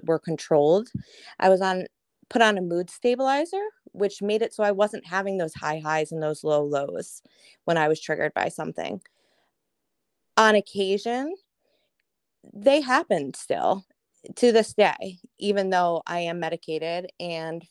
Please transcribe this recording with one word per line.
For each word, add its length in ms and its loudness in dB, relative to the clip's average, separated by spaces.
were 140 0
controlled. 720 2
I 120 6
was 100 6
on, 260 -2
put 100 2
on 160 6
a 60 -2
mood 260 -2
stabilizer, 720 -2
which 300 -4
made 180 0
it 140 -2
so 80 -4
I 100 2
wasn't 340 -2
having 300 -4
those 180 -4
high 240 -4
highs 340 -2
and 100 -6
those 220 -4
low 200 2
lows 580 -6
when 120 0
I 120 4
was 120 0
triggered 320 -4
by 160 -2
something. 540 -8
On 160 8
occasion, 800 -2
they 260 4
happened 560 -2
still 480 -2
to 160 4
this 200 2
day, 460 0
even 300 0
though 380 2
I 140 -4
am 200 -6
medicated 720 -6
and 500 -8